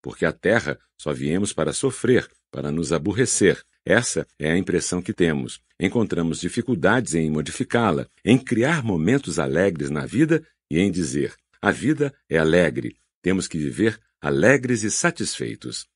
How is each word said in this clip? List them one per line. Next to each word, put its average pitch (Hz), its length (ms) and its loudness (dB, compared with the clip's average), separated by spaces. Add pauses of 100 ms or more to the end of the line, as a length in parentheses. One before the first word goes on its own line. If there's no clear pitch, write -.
porque 65 240 -6
a 80 80 2
terra 90 460 0 (180)
só 76 160 -4
viemos 78 400 -2
para 76 180 -2
sofrer, - 560 0 (240)
para 69 200 -6
nos 78 200 -2
aborrecer. 95 720 2 (240)
Essa 87 400 2 (140)
é 78 120 0
a 87 60 2
impressão 90 420 -2
que 101 140 -6
temos. 76 480 0 (180)
Encontramos 85 600 0
dificuldades 95 760 0
em 80 160 0
modificá-la, 76 760 -2 (180)
em 120 120 6
criar 131 460 0
momentos 92 540 0
alegres 73 540 0
na 76 160 -4
vida 156 360 2 (280)
e 78 80 2
em 98 120 4
dizer, 71 440 -2 (260)
"A 104 80 2
vida 139 440 -2 (140)
é 80 100 0
alegre, 80 600 2 (240)
temos 90 260 0
que 80 120 -6
viver 80 400 -2 (200)
alegres 113 640 2
e 107 60 -2
satisfeitos." - 1080 -6